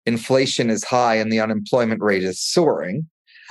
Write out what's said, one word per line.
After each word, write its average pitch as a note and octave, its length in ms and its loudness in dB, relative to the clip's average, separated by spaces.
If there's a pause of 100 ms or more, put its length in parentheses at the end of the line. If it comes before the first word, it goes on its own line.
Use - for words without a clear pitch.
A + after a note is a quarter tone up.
"Inflation B2+ 640 0
is G#2+ 140 -2
high B2 320 2
and A2 160 -2
the A2 80 2
unemployment A2 640 0
rate F#2+ 200 2
is F#2 160 -4
soaring." C3 680 0 (440)